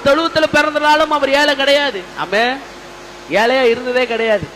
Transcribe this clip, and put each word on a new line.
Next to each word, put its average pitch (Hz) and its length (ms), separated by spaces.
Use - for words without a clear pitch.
தொழுவத்துல 311 480
பிறந்தனாலும் 302 680
அவர் 269 120
ஏழை 285 260
கிடையாது. 269 460
ஆமென். 226 320
ஏழையா 233 320
இருந்ததே 247 440
கிடையாது. 220 500